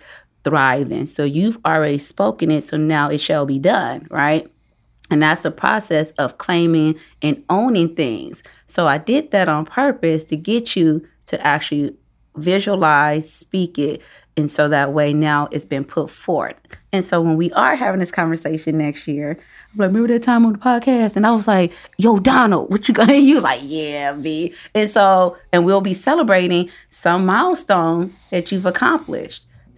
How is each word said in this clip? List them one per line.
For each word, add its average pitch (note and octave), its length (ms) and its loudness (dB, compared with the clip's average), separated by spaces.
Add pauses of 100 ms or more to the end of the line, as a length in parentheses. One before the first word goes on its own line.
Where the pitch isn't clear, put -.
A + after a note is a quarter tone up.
(440)
thriving. C3+ 600 0
So D3+ 180 -4
you've F3+ 420 -2
already D#3 320 0
spoken E3+ 520 -2
it, D3+ 120 0
so - 140 -8
now D#3 340 0
it D3 100 -2
shall D3+ 260 -2
be C#3 120 -4
done, D3 520 -2
right? D3+ 400 -2 (600)
And D3+ 120 2
that's D#3 200 2
the D#3+ 80 -4
process D#3 640 -2
of - 260 -4
claiming E3 580 0 (260)
and D3 260 -2
owning F#3+ 460 0
things. A#2 480 -6 (240)
So E3+ 220 -2
I C#3+ 100 0
did C4 320 -2
that F#3 180 0
on D#3 160 -2
purpose E3 640 -2
to D#3 100 -4
get A3 380 -4
you D#3+ 320 0 (200)
to - 200 -6
actually D3 480 -2 (600)
visualize, D#3 760 2
speak F3+ 460 -4
it, D3 220 -4 (360)
and D3 140 -2
so D3+ 180 0
that C#3 240 2
way D3 200 2
now D3+ 380 0
it's D3 140 -8
been C#3 200 -6
put - 260 -6
forth. - 500 -6 (320)
And F#3+ 120 -2
so F3 160 0
when E3 160 0
we E3+ 160 -2
are C4 240 2
having G3 240 -4
this F3 100 -4
conversation D#3+ 680 -4
next D3 300 -4
year, D3 240 -6 (400)
I'm G#3 60 -8
like, G3+ 100 2
"Remember A3+ 200 2
that A#3 140 0
time A#3 240 4
on A3 60 2
the G#3 60 -6
podcast?" A#3+ 580 0
And G#3+ 100 2
I A#3 60 4
was G#3+ 160 0
like, F#3 240 2 (260)
"Yo, G#3 200 4
Donald, A3 520 2
what G3+ 180 0
you A3+ 60 2
gonna," A#3 200 6
<laughs> C#4 160 8
you D4 100 6
like, C3 220 -2
"Yeah, D3 500 -6
V." D#3 420 -6 (200)
And G#3+ 160 0
so, F#3+ 460 4 (160)
and F3 120 4
we'll G3 160 4
be F#3 140 -2
celebrating F#3 760 2 (200)
some F3+ 360 0
milestone F#3 880 0 (160)
that F3 220 -4
you've F#3+ 140 -4
accomplished. - 760 -4 (360)